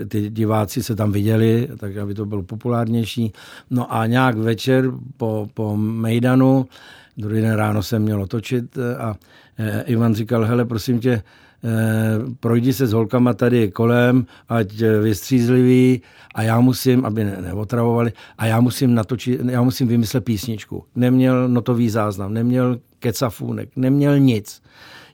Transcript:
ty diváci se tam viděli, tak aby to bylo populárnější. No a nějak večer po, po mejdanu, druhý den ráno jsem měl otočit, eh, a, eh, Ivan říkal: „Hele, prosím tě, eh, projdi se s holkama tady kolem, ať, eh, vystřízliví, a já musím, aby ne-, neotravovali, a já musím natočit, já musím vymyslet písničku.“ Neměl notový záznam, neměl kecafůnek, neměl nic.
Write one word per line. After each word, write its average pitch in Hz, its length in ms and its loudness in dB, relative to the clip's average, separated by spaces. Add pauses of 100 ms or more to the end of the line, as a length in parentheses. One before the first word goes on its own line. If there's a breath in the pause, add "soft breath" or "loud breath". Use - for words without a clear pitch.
ty 104 220 -4
diváci 110 540 -2
se 117 120 -6
tam 107 160 0
viděli, 110 560 2 (100)
tak 101 200 -12
aby 101 160 -8
to 107 120 -8
bylo 104 180 -8
populárnější. 113 920 -4 (360 loud breath)
No 123 260 -4
a 113 100 0
nějak 120 320 2
večer 127 540 0 (260)
po, 107 360 -4
po 107 240 -4
mejdanu, 117 880 2 (520 loud breath)
druhý 107 240 -2
den 110 140 2
ráno 107 280 0
jsem 107 180 -2
měl 107 200 0
otočit, 120 560 -6
eh, 123 200 -6
a, 113 180 -8 (440 soft breath)
eh, 107 280 -4
Ivan 113 280 2
říkal: 113 300 0
„Hele, 120 200 0
prosím 117 340 -2
tě, 123 120 0 (520 soft breath)
eh, 117 60 -4 (720)
projdi 117 340 0
se 135 140 0
s 104 60 0
holkama 120 400 2
tady 120 380 2
kolem, 120 540 2 (240 loud breath)
ať, 107 320 -2
eh, 110 180 4
vystřízliví, 127 1000 4 (340 loud breath)
a - 80 -4
já 113 160 2
musím, 127 460 2
aby 110 180 -2
ne-, 98 180 -4
neotravovali, 117 720 -2 (240 loud breath)
a 113 80 -4
já 113 140 2
musím 123 360 2
natočit, 123 500 -2
já 123 160 0
musím 127 260 0
vymyslet 117 360 0
písničku.“ 104 600 -6 (120)
Neměl 127 520 2
notový 120 420 2
záznam, 104 440 -2
neměl 123 460 0 (200)
kecafůnek, 117 760 -6
neměl 143 440 2
nic. 123 420 0 (520 loud breath)